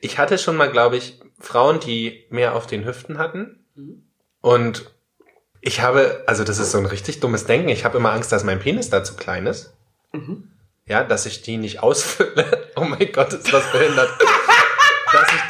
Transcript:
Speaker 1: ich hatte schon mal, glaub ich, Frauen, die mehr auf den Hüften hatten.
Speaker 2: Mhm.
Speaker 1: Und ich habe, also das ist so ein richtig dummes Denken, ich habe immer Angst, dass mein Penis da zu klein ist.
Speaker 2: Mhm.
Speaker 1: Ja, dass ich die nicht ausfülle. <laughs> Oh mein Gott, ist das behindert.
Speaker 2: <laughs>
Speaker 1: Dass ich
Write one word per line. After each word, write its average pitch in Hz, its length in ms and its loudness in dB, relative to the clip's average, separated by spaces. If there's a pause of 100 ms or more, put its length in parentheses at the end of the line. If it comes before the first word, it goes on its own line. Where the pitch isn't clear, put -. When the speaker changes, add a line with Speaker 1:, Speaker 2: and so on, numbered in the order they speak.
Speaker 1:
ich - 180 -8
hatte 147 200 2
schon 165 180 -2
mal, 143 140 4
glaub 120 240 4
ich, - 260 -8 (180)
Frauen, 143 400 2
die 113 520 -6
mehr 117 260 0
auf 117 100 -6
den 104 180 -8
Hüften 143 340 -10
hatten. 165 460 -8 (120)
Speaker 2:
Mhm. 147 260 -20 (380)
Speaker 1:
Und 120 500 0 (680)
ich - 200 -4
habe, 127 460 2
also 107 160 0
das 104 160 -4
ist 101 140 -2
so 107 60 2
ein 98 80 0
richtig 98 340 -8
dummes 113 260 -2
Denken, 147 220 2
ich 120 160 -2
habe 120 140 0
immer 117 140 2
Angst, 117 200 -2
dass 104 120 0
mein 95 140 -2
Penis 170 320 -2
da 95 140 0
zu - 100 -12
klein 92 320 -8
ist. - 280 -8 (380)
Speaker 2:
Mhm. 151 380 -12 (360)
Speaker 1:
Ja, 107 180 0
dass 107 220 -2
ich - 160 -12
die 113 140 -8
nicht 107 260 -8
ausfülle. - 880 0
<laughs> - 60 -12
Oh 147 80 -2
mein 190 280 -2
Gott, 135 200 0
ist - 200 -4
das 135 200 2
behindert. 156 380 2 (540)
Speaker 2:
<laughs> 587 480 2
Speaker 1:
Dass - 220 6
ich - 160 -4